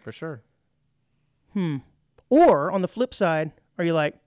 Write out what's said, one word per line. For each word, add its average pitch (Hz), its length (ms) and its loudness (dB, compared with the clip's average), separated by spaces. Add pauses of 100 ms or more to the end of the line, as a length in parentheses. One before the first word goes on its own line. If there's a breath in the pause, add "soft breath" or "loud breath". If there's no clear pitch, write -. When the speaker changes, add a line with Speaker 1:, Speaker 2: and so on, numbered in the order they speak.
Speaker 1:
For 110 80 -14
sure. 151 320 -14 (1120)
Speaker 2:
Hmm. 170 240 -4 (520)
Or, 208 420 4
on 190 100 -2
the 180 60 -2
flip 254 260 -6
side, 160 380 -2 (260)
are 175 80 -4
you 170 80 0
like, 151 220 -2 (120)